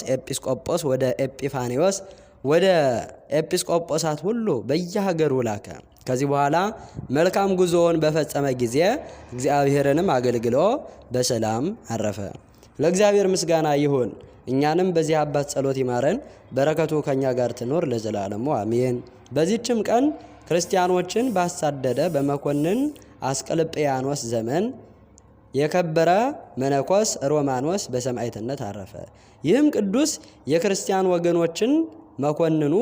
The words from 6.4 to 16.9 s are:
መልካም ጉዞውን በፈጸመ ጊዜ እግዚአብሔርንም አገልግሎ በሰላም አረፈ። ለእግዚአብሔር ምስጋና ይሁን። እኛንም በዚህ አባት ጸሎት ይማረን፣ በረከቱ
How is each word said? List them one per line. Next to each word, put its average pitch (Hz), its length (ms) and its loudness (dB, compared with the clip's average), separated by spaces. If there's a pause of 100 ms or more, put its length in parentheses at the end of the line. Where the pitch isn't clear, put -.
መልካም 185 460 2
ጉዞውን 170 440 4
በፈጸመ 151 540 0
ጊዜ 123 240 -2 (500)
እግዚአብሔርንም 143 800 2
አገልግሎ 120 480 2 (520)
በሰላም 117 560 0 (240)
አረፈ። 107 300 -4 (600)
ለእግዚአብሔር 196 480 4
ምስጋና 165 480 2
ይሁን። 139 340 2 (380)
እኛንም 151 440 2
በዚህ 160 260 2
አባት 147 320 0
ጸሎት 135 280 -2
ይማረን፣ 127 400 0 (340)
በረከቱ 151 500 0